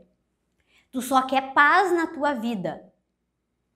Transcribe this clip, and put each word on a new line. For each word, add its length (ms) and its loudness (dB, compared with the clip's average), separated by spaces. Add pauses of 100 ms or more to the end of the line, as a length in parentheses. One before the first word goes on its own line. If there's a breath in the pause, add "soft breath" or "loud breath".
(920)
tu 120 -6
só 180 0
quer 320 -2
paz 400 4
na 140 0
tua 260 -2
vida, 580 -8 (840)